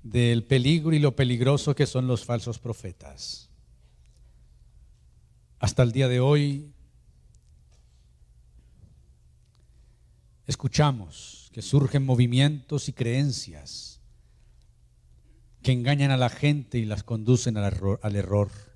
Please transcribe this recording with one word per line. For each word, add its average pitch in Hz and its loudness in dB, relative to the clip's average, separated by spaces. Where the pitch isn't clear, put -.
del 117 2
peligro 151 2
y 156 4
lo 143 4
peligroso 131 2
que 139 2
son 127 -2
los 120 0
falsos 120 -6
profetas. - -14
Hasta - 2
el 113 0
día 131 0
de 123 0
hoy 143 0
escuchamos - -4
que 110 -14
surgen 139 2
movimientos 131 0
y 131 -10
creencias 117 -6
que 131 0
engañan 139 2
a 131 2
la 123 2
gente 143 -2
y 110 -2
las 104 -6
conducen 113 2
al 101 -2
error, 98 -2
al 101 -4
error. 98 0